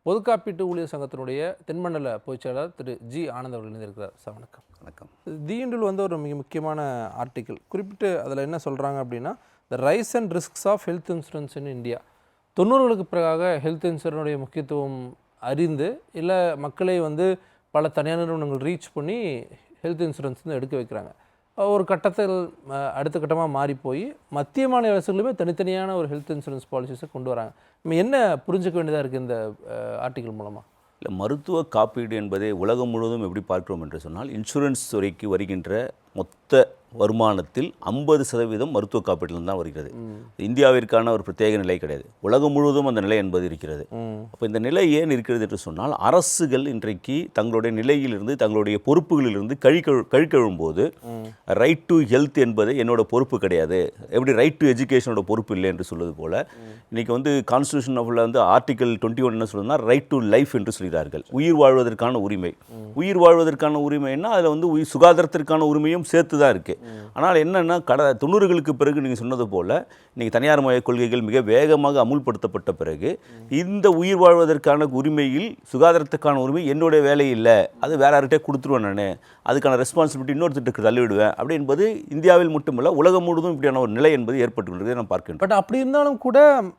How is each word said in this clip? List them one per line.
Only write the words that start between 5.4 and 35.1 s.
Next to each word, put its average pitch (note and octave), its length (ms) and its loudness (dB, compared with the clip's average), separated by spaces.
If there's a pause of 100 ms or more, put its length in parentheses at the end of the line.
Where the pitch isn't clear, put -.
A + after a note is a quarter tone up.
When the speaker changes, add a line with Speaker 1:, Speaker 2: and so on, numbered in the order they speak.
Speaker 1:
தி A#3 200 -8
இண்டில் A#3 200 -4
வந்து G3 180 -2
ஒரு F3 140 -6
மிக D3 180 -10
முக்கியமான C#3+ 840 -8
ஆர்டிக்கிள். A#2+ 380 -12 (120)
குறிப்பிட்டு F#3+ 520 -6
அதுல C3+ 220 -8
என்ன D#3 160 -8 (120)
சொல்றாங்க C#3 360 -6
அப்படின்னா, B2 320 -10 (340)
"The C3+ 220 0
rise A3 200 -4
and A3 200 -4
risks - 320 -8
of G3+ 200 0
health F3 220 -8
insurance D3+ 500 -10
in C#3 240 -12
India." A#2 160 -8 (600)
தொண்ணூறுகளுக்கு A3+ 520 2
பிறகாக E3 520 -2
ஹெல்த் D#3+ 220 -6
இன்சூரனுடைய D3+ 520 -4
முக்கியத்துவம் C3+ 760 -8 (240)
அறிந்து, D#3 600 -4 (100)
இல்ல F3 460 -2
மக்களே F3 420 -4
வந்து E3 400 -2 (320)
பல D3+ 160 0
தனியார் D#3 300 -4
நிறுவனங்கள் D#3 560 -6
ரீச் - 200 -14
பண்ணி E3 440 -8 (460)
ஹெல்த் E3 280 -6
இன்சூரன்ஸ் C#3 320 -10
வந்து C3+ 240 -8
எடுக்க C#3 100 -6
வைக்கிறாங்க. A2 340 -10 (440)
ஒரு G3+ 280 0
கட்டத்தில், F#3 680 -2 (180)
அ, C#3 200 -6
அடுத்த D3 280 -6
கட்டமா D#3 300 -2
மாறி C#3 240 -4
போய் D3 420 -8 (140)
மத்திய D3 380 -4
மாநில A#3 300 0
அரசுகளுமே G3+ 380 -4
தனித்தனியான F#3 600 -4
ஒரு D#3+ 120 -4
ஹெல்த் D3 240 -10
இன்சூரன்ஸ் C#3 300 -10 (100)
பாலிசிஸை C3 400 -10
கொண்டு B2+ 180 -10
வராங்க. A#2 220 -6 (300)
நம்ம E3 180 -2
என்ன A3+ 360 2
புரிஞ்சுக்க F3+ 380 -4
வேண்டியதா D#3 260 -2
இருக்கு C3 200 -6
இந்த, A#2 320 -6 (180)
அ, A2+ 400 -10
ஆர்டிக்கிள் A#2 300 -12
மூலமா? G#2 220 -16 (380)
Speaker 2:
இல்ல, - 160 -10
மருத்துவ D3 480 -4
காப்பீடு A2+ 520 -2
என்பதை G#2 360 -4
உலகம் A#2 380 -2
முழுவதும் A2+ 320 -4
எப்படி F#2+ 200 -6
பார்க்கிறோம் F#2 400 -6
என்று D#2 180 -14
சொன்னால், E2 300 -14
இன்சூரன்ஸ் C3+ 600 -4
துறைக்கு G2+ 400 -4